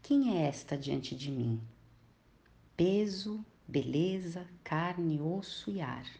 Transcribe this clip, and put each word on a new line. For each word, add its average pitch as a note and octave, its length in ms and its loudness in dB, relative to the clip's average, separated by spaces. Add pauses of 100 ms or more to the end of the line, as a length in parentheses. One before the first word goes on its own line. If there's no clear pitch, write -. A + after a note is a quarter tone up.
Quem B3+ 360 4
é D3 100 6
esta - 280 -4
diante C#3 380 -2
de C#3 160 -6
mim? A#2+ 300 0 (1120)
Peso, G3+ 680 2 (240)
beleza, E3+ 800 0 (180)
carne, E3 560 0
osso E3+ 500 -4
e G3 100 -4
ar. B2+ 260 -6 (140)